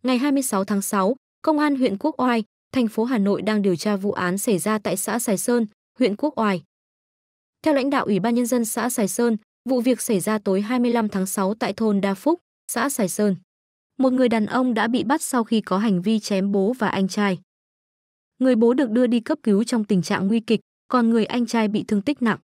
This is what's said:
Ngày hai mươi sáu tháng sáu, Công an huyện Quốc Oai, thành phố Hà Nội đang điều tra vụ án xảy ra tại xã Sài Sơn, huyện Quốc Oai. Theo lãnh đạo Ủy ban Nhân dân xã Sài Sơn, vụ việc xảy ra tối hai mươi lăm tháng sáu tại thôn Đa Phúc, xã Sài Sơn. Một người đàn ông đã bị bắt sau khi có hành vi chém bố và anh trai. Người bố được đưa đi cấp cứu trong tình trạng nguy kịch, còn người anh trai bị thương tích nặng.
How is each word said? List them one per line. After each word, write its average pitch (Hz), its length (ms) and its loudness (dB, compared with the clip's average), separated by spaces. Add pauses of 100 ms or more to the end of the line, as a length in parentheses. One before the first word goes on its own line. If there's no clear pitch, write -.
Ngày 254 120 2
hai 285 140 2
mươi 277 100 2
sáu 196 220 -2
tháng 196 180 -2
sáu, 202 340 0 (260)
Công 311 160 2
an 294 180 2
huyện 240 220 0
Quốc 311 200 -2
Oai, 240 260 0 (280)
thành 240 160 0
phố 220 160 -2
Hà 247 140 -2
Nội 196 240 0
đang 208 200 0
điều 190 140 2
tra 208 200 -2
vụ 202 160 -2
án 185 260 -2
xảy 202 200 0
ra 214 200 -2
tại 202 180 -4
xã 220 220 -4
Sài 202 200 -2
Sơn, 240 280 0 (320)
huyện 208 180 2
Quốc 302 220 -4
Oai. 202 240 0 (1000)
Theo 311 120 2
lãnh 269 160 2
đạo 277 140 0
Ủy 196 160 0
ban 233 140 0
Nhân 247 120 0
dân 240 180 0
xã 233 240 -4
Sài 214 200 -2
Sơn, 233 280 0 (320)
vụ 254 120 2
việc 233 200 0
xảy 202 200 0
ra 214 180 -2
tối 202 220 0
hai 233 180 -2
mươi 240 140 2
lăm 226 160 0
tháng 190 180 -2
sáu 196 280 -2
tại 208 180 -4
thôn 208 280 0
Đa 196 140 0
Phúc, 320 240 0 (340)
xã 247 160 -2
Sài 208 200 -2
Sơn. 208 280 0 (600)
Một 262 140 4
người 254 160 2
đàn 214 180 0
ông 254 280 0
đã 214 120 0
bị 233 180 0
bắt 277 180 0
sau 233 220 -2
khi 220 160 0
có 190 180 -2
hành 202 240 2
vi 220 160 0
chém 196 340 -2
bố 202 260 2
và 208 100 0
anh 190 200 0
trai. 196 300 -2 (1000)
Người 254 160 4
bố 233 200 4
được 262 160 0
đưa 247 160 4
đi 226 140 2
cấp 302 220 -4
cứu 208 220 2
trong 226 200 -2
tình 180 180 2
trạng 196 260 -2
nguy 226 120 0
kịch, 220 200 0 (280)
còn 240 220 2
người 233 140 2
anh 240 220 -2
trai 220 220 0
bị 208 200 -2
thương 208 140 0
tích 294 200 -2
nặng. 208 240 0